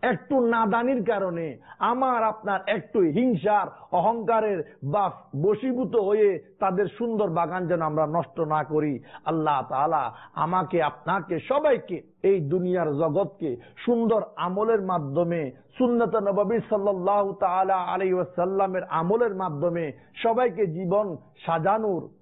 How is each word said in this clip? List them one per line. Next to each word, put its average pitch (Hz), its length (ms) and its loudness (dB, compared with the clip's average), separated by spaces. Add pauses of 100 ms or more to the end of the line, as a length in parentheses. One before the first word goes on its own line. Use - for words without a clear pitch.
একটু 247 440 2
নাদানির 233 600 2
কারণে, 175 520 -2 (220)
আমার 240 440 2
আপনার 208 440 -2
একটু 208 320 -2
হিংসার, 190 680 2 (240)
অহংকারের 214 720 0 (200)
বা 190 280 0 (300)
বশীভূত 214 540 0
হয়ে 202 440 4 (200)
তাদের 190 260 0 (120)
সুন্দর 220 320 0
বাগান 170 380 -2
যেন 165 140 0
আমরা 156 260 0
নষ্ট 156 320 -4
না 156 240 0
করি। 151 360 -2 (260)
আল্লাহ 151 440 0
তাআলা 139 440 0 (200)
আমাকে, 170 500 0
আপনাকে, 165 560 -4
সবাইকে, 262 640 0 (220)
এই 196 160 4
দুনিয়ার 170 580 0
জগৎকে 151 600 -2 (280)
সুন্দর 226 380 2 (120)
আমলের 202 460 0
মাধ্যমে, 170 720 -2 (260)
সুন্নত 233 380 2
নববী 202 440 0
সাল্লাল্লাহু 196 760 0
তাআলা 190 420 0
আলাইহি 185 380 -2
ওয়াসাল্লামের 185 680 0
আমলের 196 520 0
মাধ্যমে 170 560 -2 (320)
সবাইকে 226 440 2
জীবন 180 500 -2 (280)
সাজানোর 180 640 0 (120)